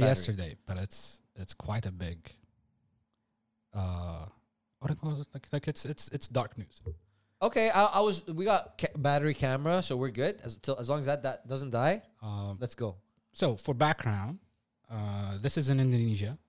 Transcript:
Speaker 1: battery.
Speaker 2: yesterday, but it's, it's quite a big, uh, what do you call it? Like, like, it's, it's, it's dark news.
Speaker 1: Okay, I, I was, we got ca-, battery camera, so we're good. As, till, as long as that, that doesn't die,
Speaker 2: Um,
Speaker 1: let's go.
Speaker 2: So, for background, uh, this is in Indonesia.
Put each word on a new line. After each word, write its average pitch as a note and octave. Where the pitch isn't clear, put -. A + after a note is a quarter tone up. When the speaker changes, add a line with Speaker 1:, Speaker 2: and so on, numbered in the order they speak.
Speaker 1:
battery. B2+
Speaker 2:
yesterday, G2+
but F#2
it's, -
it's F#2+
quite G#2+
a F#2+
big, F2
uh, F2
what -
do D#3
you D3+
call D3+
it? C#3+
Like, -
like, C#3+
it's, -
it's, D3
it's -
dark A#2+
news. -
Speaker 1:
Okay, A3+
I, G3+
I G3
was, G3+
we E3+
got G3
ca-, -
battery D3
camera, C#3+
so C#3
we're C3
good. D3+
As, A#2
till, C3+
as A#2+
long D3
as C#3
that, C#3
that C3
doesn't C3+
die, D3
Speaker 2:
Um, G2+
Speaker 1:
let's B2
go. G#2+
Speaker 2:
So, C#3
for -
background, A#2+
uh, G2+
this C#3
is C#3
in C3+
Indonesia. A#2